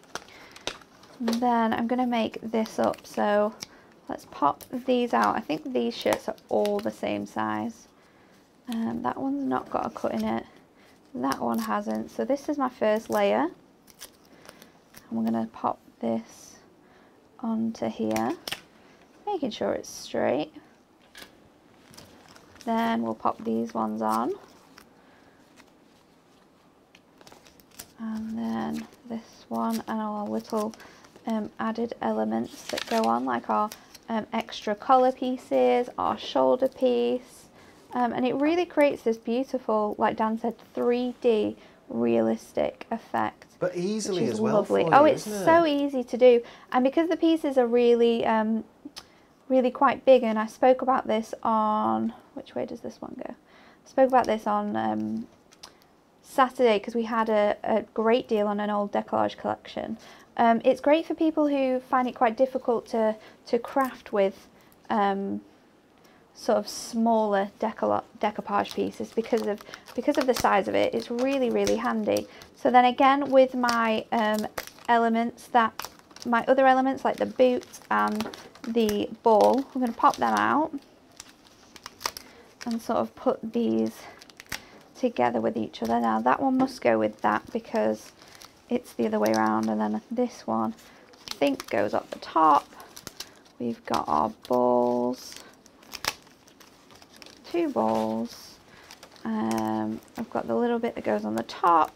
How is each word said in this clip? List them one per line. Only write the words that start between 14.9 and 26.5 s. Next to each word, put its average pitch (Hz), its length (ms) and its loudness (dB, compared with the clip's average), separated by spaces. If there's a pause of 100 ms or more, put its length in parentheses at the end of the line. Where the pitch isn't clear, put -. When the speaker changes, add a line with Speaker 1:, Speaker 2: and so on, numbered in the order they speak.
Speaker 1:
And - 0 -
we're 113 140 -4
gonna 113 280 -2
pop - 260 -6 (220)
this - 560 -8 (840)
onto 226 480 -4
here, 220 480 -2 (920)
making 311 240 -4
sure - 220 -4
it's - 160 -8
straight. - 640 -4 (2000)
Then 226 380 0
we'll 226 120 -4
pop - 280 -4
these 226 300 -4
ones 220 300 -4
on. 226 300 0 (3750)